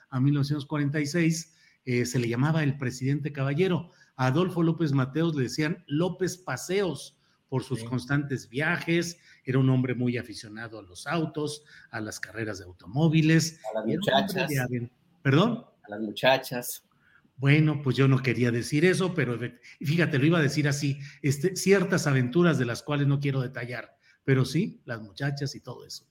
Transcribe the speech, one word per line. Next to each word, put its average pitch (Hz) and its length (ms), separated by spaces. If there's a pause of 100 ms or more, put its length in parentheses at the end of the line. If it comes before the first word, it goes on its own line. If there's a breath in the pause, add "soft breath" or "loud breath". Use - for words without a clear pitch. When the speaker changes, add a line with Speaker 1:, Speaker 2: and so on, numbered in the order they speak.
Speaker 1:
a 131 100
mil 143 140
novecientos 143 320
cuarenta 147 340
y 147 60
seis, 165 500 (300 soft breath)
eh, 120 200
se 131 120
le 120 100
llamaba 147 360
el 139 140
presidente 139 540
caballero. 143 600 (240 soft breath)
A 131 120
Adolfo 175 360
López 165 280
Mateos 147 440
le 135 80
decían 151 440
López 175 500
Paseos 170 800 (300)
por 131 160
sus 113 180
Speaker 2:
Sí. 117 40
Speaker 1:
constantes 131 600
viajes, 170 720 (240 soft breath)
era 131 160
un 131 100
hombre 127 240
muy 120 240
aficionado 110 640
a 101 40
los 90 220
autos, 151 580 (260 loud breath)
a 117 100
las 107 200
carreras 107 400
de 92 60
automóviles. 156 920 (100)
Speaker 3:
A 110 100
las 107 80
Speaker 1:
Era - 120
un 208 100
hombre 135 120
Speaker 3:
muchachas. 143 280
Speaker 1:
de 139 100
aven-, 120 320 (300)
¿perdón? 190 440 (180)
Speaker 3:
A - 60
las 104 100
muchachas. 123 840 (500 soft breath)
Speaker 1:
Bueno, 143 480
pues 123 140
yo 139 100
no 131 160
quería 120 280
decir 131 340
eso, 180 280
pero 123 240
efect-, 117 220 (220 loud breath)
fíjate, 151 360
lo 131 80
iba 165 140
a - 20
decir 147 260
así, 139 300 (240 loud breath)
este, 180 360
ciertas 185 500
aventuras 139 500
de 127 80
las 117 180
cuales 143 240
no 139 120
quiero 135 220
detallar, 120 560 (260 soft breath)
pero 131 220
sí, - 400
las 113 160
muchachas 139 520
y 110 60
todo - 260
eso. - 240